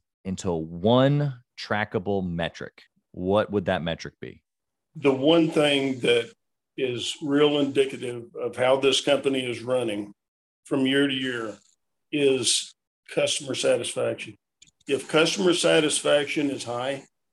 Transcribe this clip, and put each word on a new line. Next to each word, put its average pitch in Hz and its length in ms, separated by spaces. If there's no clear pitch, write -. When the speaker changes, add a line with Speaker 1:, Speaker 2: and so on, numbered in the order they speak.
Speaker 1:
into 95 280
one 123 840
trackable 101 680
metric. - 560
What 98 400
would 98 140
that 92 180
metric 82 380
be? 52 200
Speaker 2:
The 139 180
one 160 360
thing 139 500
that 120 320
is 123 440
real 147 380
indicative 127 640
of 120 160
how 127 220
this 135 240
company 135 480
is 117 120
running 110 520
from 135 200
year 139 220
to 135 60
year 120 400
is 135 640
customer 143 420
satisfaction. 120 800
If 135 200
customer 165 460
satisfaction 147 960
is 123 140
high, 120 400